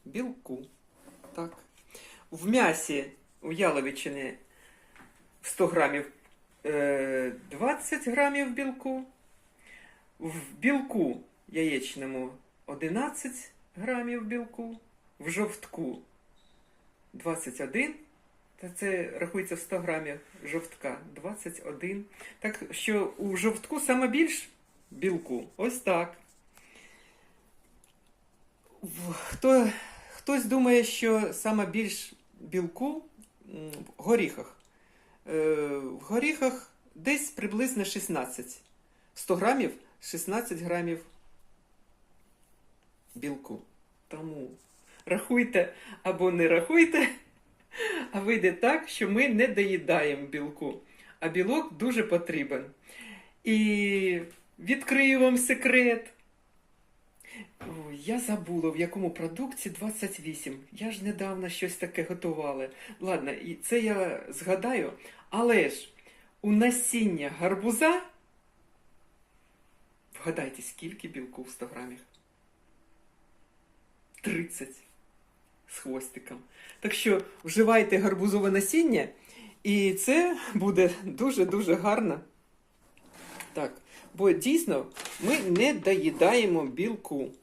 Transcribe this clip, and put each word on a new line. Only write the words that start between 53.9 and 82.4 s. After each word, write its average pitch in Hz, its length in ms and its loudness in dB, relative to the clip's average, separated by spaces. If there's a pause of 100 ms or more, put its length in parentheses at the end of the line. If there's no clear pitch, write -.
відкрию 269 600 4
вам 254 180 8
секрет. 247 760 4 (1500)
Ой, 151 380 -12
я 220 220 -2
забула, 170 500 -2
в 156 80 -4
якому 175 340 -2
продукті 175 580 -8
двадцять 196 500 -6
вісім. 151 400 -10 (120)
Я 214 200 -8
ж 190 120 -10
недавно 190 460 -4
щось 180 260 -6
таке 175 280 -4
готувала. 151 640 -4 (300)
Ладно, 151 320 -2
і 165 240 -8
це - 240 0
я 196 500 0
згадаю. 190 640 -2 (360)
Але 220 400 4
ж - 200 -10 (520)
у 208 100 2
насіння 214 880 2
гарбуза, 220 640 2 (2250)
вгадайте, 151 420 -6
скільки - 460 -14
білку 127 360 -12
в - 60 -16
сто - 160 -12
грамах? 123 340 -14 (2250)
Тридцять - 540 -4 (920)
з - 80 -14
хвостиком. 131 600 -10 (420)
Так 214 140 -2
що 202 280 4 (220)
вживайте 214 540 6
гарбузове 196 540 2
насіння, 208 560 4 (560)
і 202 300 4
це 320 440 4 (160)
буде 185 360 6 (140)
дуже-дуже 190 720 2
гарно. 196 440 2 (1300)